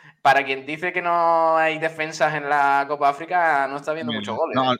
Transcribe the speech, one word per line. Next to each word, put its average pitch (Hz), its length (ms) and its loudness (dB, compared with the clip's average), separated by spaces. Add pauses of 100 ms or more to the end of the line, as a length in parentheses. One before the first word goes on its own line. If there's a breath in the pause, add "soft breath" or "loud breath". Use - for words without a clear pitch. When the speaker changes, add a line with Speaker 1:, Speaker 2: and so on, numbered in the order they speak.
Speaker 1:
<laughs> - 220 -20
para 139 220 4
quien 135 220 -6
dice 160 260 -6
que 180 80 -4
no 165 560 2
hay 160 220 2
defensas 156 560 -2
en 143 160 -6
la 139 360 2
Copa 143 220 0
África, 160 580 0
no 139 120 -8
está 151 160 -6
viendo 156 180 -6
Speaker 2:
Mira, 110 80 -6
Speaker 1:
mucho 110 160 -6
gol, 151 160 -2
Speaker 2:
no, 131 220 2
Speaker 1:
¿eh? - 60 0